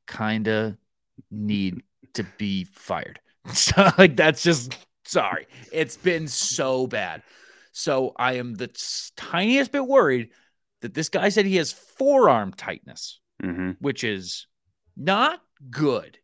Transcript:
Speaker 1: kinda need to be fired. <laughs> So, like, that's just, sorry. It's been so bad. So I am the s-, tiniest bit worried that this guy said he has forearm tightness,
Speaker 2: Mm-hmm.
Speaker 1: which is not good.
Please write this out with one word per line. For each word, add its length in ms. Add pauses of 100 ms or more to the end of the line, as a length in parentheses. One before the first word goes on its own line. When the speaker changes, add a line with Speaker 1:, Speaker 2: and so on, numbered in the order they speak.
Speaker 1:
kinda 720 (520)
need 520 (320)
to 100 (140)
be 260
fired. 600
<laughs> 280
So, 440
like, 200
that's 260
just, 340 (280)
sorry. 420 (240)
It's 260
been 300
so 640
bad. 340 (500)
So 440
I 220
am 160
the 200
s-, 420
tiniest 540
bit 160
worried 440 (500)
that 140
this 140
guy 200
said 180
he 100
has 160
forearm 840
tightness, 680 (220)
Speaker 2:
Mm-hmm. 380
Speaker 1:
which 220
is 440 (500)
not 460 (280)
good. 540